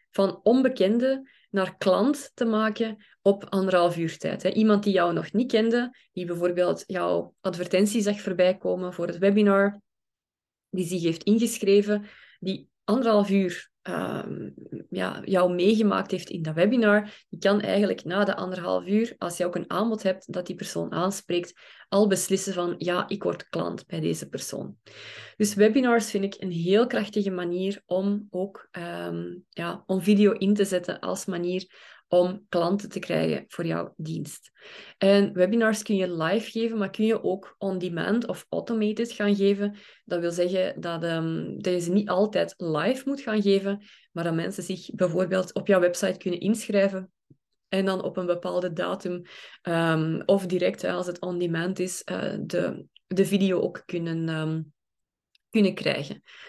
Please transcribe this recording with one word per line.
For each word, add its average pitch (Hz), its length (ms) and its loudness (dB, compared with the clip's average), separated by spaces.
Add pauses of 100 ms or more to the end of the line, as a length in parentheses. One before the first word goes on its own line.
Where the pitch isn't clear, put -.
(100)
van 196 320 0
onbekende 247 880 2 (200)
naar 185 260 -2
klant 202 580 2
te 247 100 -4
maken 220 520 0 (260)
op 202 220 2
anderhalf 180 520 2
uur 165 220 -4
tijd. - 240 -4
Hè. 185 60 0
Iemand 214 340 4
die 202 100 0
jou 175 200 2
nog 165 200 -4
niet 247 180 0
kende, 233 460 0 (160)
die 180 140 -6
bijvoorbeeld 175 600 0
jouw 175 540 -2
advertentie 190 640 2
zag 202 180 0
voorbij 185 360 2
komen 180 360 -4
voor 170 140 -4
het 170 120 -8
webinar, 202 640 4 (920)
die 185 160 -2
zich 170 160 -4
heeft 165 200 0
ingeschreven, 208 800 4 (340)
die 185 300 -8 (160)
anderhalf 214 460 4
uur, 190 400 0 (120)
ehm, - 680 -6 (400)
ja, - 340 -4
jou 180 300 2
meegemaakt 196 560 4
heeft - 200 -6
in 170 120 -8
dat 156 120 -4
webinar, 208 760 4
die 165 100 -14
kan 202 220 2
eigenlijk 202 440 0
na 190 200 0
de 190 120 -2
anderhalf 185 500 -4
uur, 214 320 0
als 170 180 -6
je 175 100 -2
ook 175 80 -4
een - 160 -6
aanbod 220 320 -2
hebt 190 300 -2
dat 180 140 -6
die 175 100 -8
persoon 165 360 -8
aanspreekt, 175 600 -2 (360)
al 202 180 4
beslissen 190 480 0
van, 175 240 -2
ja, 175 300 -2
ik - 140 -6
word 170 260 -4
klant - 380 -6
bij 165 140 -8
deze 160 280 -4
persoon. - 480 -10 (600)
Dus 208 180 0
webinars 226 560 4
vind 196 140 -2
ik 202 140 -6
een 190 120 -6
heel 175 360 2
krachtige 208 440 -2
manier 180 560 -4
om 202 440 -2
ook, 190 400 -8
ehm, 175 640 -8 (120)
ja, 170 380 -8
om 190 140 0
video 202 320 6
in 196 220 2
te 208 100 2
zetten 180 340 -2
als 185 260 -6
manier 180 420 -4 (420)
om 180 400 2
klanten 180 400 -2
te - 100 -10
krijgen 160 500 -2
voor - 180 -6
jouw - 300 -4
dienst. 156 540 -10 (480)
En 202 340 6
webinars 214 500 2
kun 208 140 0
je 180 200 -2
live 175 340 -2
geven, 226 280 -2
maar 196 120 -2
kun 214 140 -2
je 220 180 0
ook 190 360 -4
on 190 200 -4
demand 180 480 -2
of - 220 -8
automated 214 640 -2
gaan 208 240 2
geven. 202 400 2 (280)
Dat 175 160 -4
wil 170 100 -2
zeggen 180 500 0
dat, 170 220 -6
ehm, 165 560 -4
dat 180 140 -2
je 180 80 0
ze 170 100 -4
niet 202 180 2
altijd 185 480 0
live 175 480 -2
moet 277 160 -4
gaan 214 220 0
geven, 196 400 0 (300)
maar 170 120 -6
dat 170 100 0
mensen 180 280 -4
zich 180 320 -8
bijvoorbeeld 180 600 0
op 202 120 -4
jouw 196 140 6
website 180 380 0
kunnen 175 220 -4
inschrijven 196 720 0 (560)
en 190 160 0
dan 190 180 0
op - 140 -6
een 180 100 -4
bepaalde 180 460 -2
datum, 180 500 -6 (400)
ehm, 165 640 0
of 190 220 2
direct, 180 360 0
hè, 180 100 -2
als 180 140 -4
het 175 140 -8
on 180 180 -4
demand 175 400 -2
is, 180 260 -6
eh, - 360 -4
de, - 460 -4 (200)
de 190 200 2
video 190 340 2
ook - 260 -4
kunnen, 165 420 -4
ehm, 160 340 -2 (880)
kunnen 202 240 4
krijgen. - 480 -4 (260)